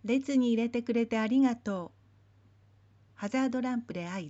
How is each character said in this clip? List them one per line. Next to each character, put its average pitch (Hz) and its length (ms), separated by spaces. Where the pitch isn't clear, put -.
列 269 300
に 247 140
入 226 140
れ 233 60
て 240 120
く 240 100
れ 233 140
て 226 120
あ 220 80
り 247 140
が 254 160
と 190 300
う。 - 60
ハ 202 140
ザ 262 140
ー 262 60
ド 254 120
ラ 254 140
ン 233 60
プ 180 120
で 175 160
合 185 200